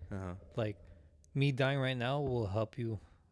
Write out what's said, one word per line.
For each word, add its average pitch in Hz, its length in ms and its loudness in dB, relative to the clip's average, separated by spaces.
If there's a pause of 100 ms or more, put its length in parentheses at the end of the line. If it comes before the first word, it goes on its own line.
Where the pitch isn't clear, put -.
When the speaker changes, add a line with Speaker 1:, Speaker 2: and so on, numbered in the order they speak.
(100)
Speaker 1:
Uh-huh. 95 240 -4 (220)
Speaker 2:
like, 107 200 0 (580)
me 143 180 4
dying 135 260 2
right 131 180 2
now 131 240 0
will 123 260 2
help 107 320 0
you, 113 220 -2 (320)